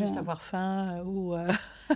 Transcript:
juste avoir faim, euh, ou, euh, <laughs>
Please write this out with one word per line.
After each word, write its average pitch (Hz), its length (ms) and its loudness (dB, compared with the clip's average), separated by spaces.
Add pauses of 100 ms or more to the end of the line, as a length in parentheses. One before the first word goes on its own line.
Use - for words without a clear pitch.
juste 196 100 0
avoir 165 240 -2
faim, 190 600 0
euh, 175 40 -4
ou, 185 300 0
euh, 170 180 2 (360)
<laughs> - 80 -